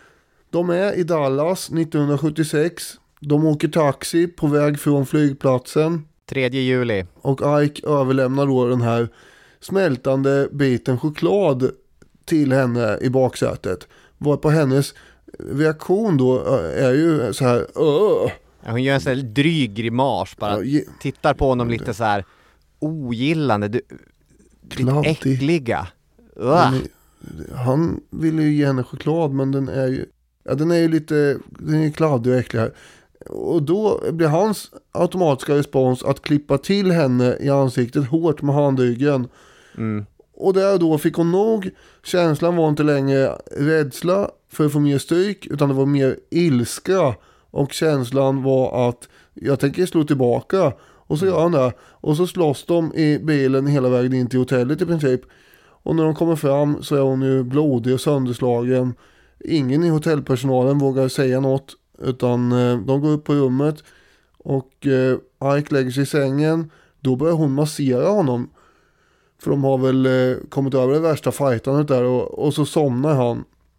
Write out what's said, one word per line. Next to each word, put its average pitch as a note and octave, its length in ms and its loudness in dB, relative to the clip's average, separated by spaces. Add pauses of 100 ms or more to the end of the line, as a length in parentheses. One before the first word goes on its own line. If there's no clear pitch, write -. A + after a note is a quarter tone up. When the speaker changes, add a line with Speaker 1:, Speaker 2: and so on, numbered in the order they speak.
(500)
Speaker 1:
De F3 200 -2
är F#3 220 0
i F3+ 100 -2
Dallas D#3 680 -2
nittonhundrasjuttiosex. D#3 1200 -2 (280)
De D3 260 2
åker D3+ 220 2
taxi E3 580 0
på E3+ 200 -4
väg D3 340 2
från C#3+ 260 2
flygplatsen. D3+ 1000 0 (220)
Speaker 2:
Tredje C3 340 -2
juli. B2 440 0 (100)
Speaker 1:
Och C#3 480 0
Ike D3 260 -2
överlämnar C3+ 580 0
då B2+ 220 2
den B2 140 0
här A#2 260 0 (520)
smältande C#3 920 0
biten C3 460 0
choklad D#3 720 0 (540)
till D3 280 2
henne A#2+ 480 0
i C3 100 0
baksätet. B2 800 -2 (300)
Varpå C#3+ 320 0
hennes C#3+ 440 2 (440)
reaktion D#3 800 0
då, B2+ 240 2
ö, F2+ 340 -2
är B2+ 180 2
ju C#3+ 400 2
så C#3 120 -2
här, A#2+ 300 2
"Åh!" D3 560 2 (340)
Speaker 2:
Ja, - 60 -10
hon A#2 120 -2
gör C3+ 120 0
en C3+ 60 0
sån C3 160 -2
här C#3 60 -6
dryg C#3 520 0
grimas, A#2 640 -2
bara G#2 160 -4
Speaker 1:
Ja, G#2 100 -2
ge- C3+ 220 -2 (160)
Speaker 2:
tittar C#3+ 340 -2
på C#3+ 140 0
honom A#2+ 220 0
lite A#2 240 -6
så A2+ 100 -4
här G2+ 200 0 (540)
ogillande, C3+ 920 -2
du, A2+ 120 -2 (800)
lite - 200 -8
Speaker 1:
Kladdig. C#3+ 280 2
Speaker 2:
äckliga. C3+ 760 -2 (500)
Speaker 1:
Den - 100 -10
Speaker 2:
Uah. C#3+ 280 4
Speaker 1:
är, C3 80 -2 (720)
han C3 460 -2 (100)
vill D#3+ 280 -2
ju D3+ 160 2
ge D3 120 2
henne C3 160 0
choklad, D3+ 500 -4
men C3+ 200 -2
den C#3 160 -2
är C3 180 -2
ju, C3 200 -4 (380)
ja, - 100 -4
den D3+ 160 0
är E3+ 80 2
ju E3 100 2
lite, D3+ 500 0 (100)
den - 260 -4
är D#3 160 2
kladdig C#3 420 0
och B2+ 60 2
äcklig A#2+ 220 -4
här. A2+ 120 -2 (560)
Och G#2+ 340 -4
då F#3+ 380 0 (120)
blir E3 160 2
hans F#3+ 420 0 (220)
automatiska D#3+ 640 0
respons C3 480 0
att - 200 -2
klippa D3 360 0
till G3 320 0
henne B2+ 500 2
i - 100 -2
ansiktet C3+ 560 0
hårt D#3+ 360 0
med C#3+ 120 0
handryggen. C3 720 2 (500)
Speaker 2:
Mm. G#2+ 280 -4 (280)
Speaker 1:
Och - 200 0
där F#3+ 240 2
då D#3+ 200 2
fick D#3 160 -2
hon E3+ 180 2
nog. G3+ 380 0 (340)
Känslan E3+ 520 0
var D#3+ 120 2
inte D3 140 0
längre C3+ 560 2 (180)
rädsla D#3+ 760 -2 (180)
för - 180 -2
att D3 60 0
få D3 80 0
mer C#3+ 180 2
stryk, F#3 480 -2
utan C#3+ 220 2
det C#3 60 0
var C3+ 120 2
mer C#3 300 2 (140)
ilska. D#3 840 0 (360)
Och C#3+ 220 -4
känslan C3+ 680 0
var C3 460 2
att - 200 -8 (260)
jag C3+ 260 -2
tänker D#3+ 260 0
slå E3 180 0
tillbaka. C3 680 0 (100)
Och - 360 -8
så F#3+ 80 -2
gör F3 140 2
han E3+ 120 2
det. B2+ 280 2
Och - 360 -4
så F3+ 100 0
slåss E3+ 400 -2
de E3+ 280 0
i D3+ 240 2
bilen C3+ 480 0
hela C#3+ 220 2
vägen B2+ 240 2
in B2+ 160 0
till B2+ 100 0
hotellet B2+ 440 0
i E3+ 40 0
princip. D3 340 0 (640)
Och D#3+ 120 -2
när D#3+ 80 2
de D#3 100 0
kommer E3 220 0
fram D3 460 0
så C#3+ 140 -2
är C#3 40 2
hon C3+ 220 0
ju C3+ 200 2
blodig B2+ 520 0
och B2+ 60 -2
sönderslagen. B2+ 920 0 (460)
Ingen C#3+ 440 0
i E3+ 40 2
hotellpersonalen C#3 880 0
vågar C3+ 300 2
säga C3 320 0
något, C3+ 360 -2 (220)
utan, B2 540 0
eh, B2 260 2
de C3+ 220 -2
går D3+ 100 0
upp D3+ 140 -2
på D3 100 0
rummet. C#3+ 500 0 (540)
Och, - 480 -6
eh, C3+ 720 0
Ike D3 160 -4
lägger C3 160 0
sig C3 120 -2
i C3+ 40 0
sängen. D3+ 640 0 (300)
Då C3 160 0
börjar D#3 180 0
hon D#3 180 0
massera C#3+ 560 0
honom. C3 420 0 (920)
För - 80 -4
de C#3+ 140 0
har C3+ 140 2
väl, C3 280 2
eh, B2+ 300 2 (120)
kommit C#3 260 -2
över C3 180 2
det D3+ 80 2
värsta D#3 320 0
fightandet C#3 560 0
där. B2+ 140 2
Och, B2 360 -2
och C#3+ 160 0
så D3+ 100 0
somnar C#3+ 500 0
han. A#2+ 300 0 (340)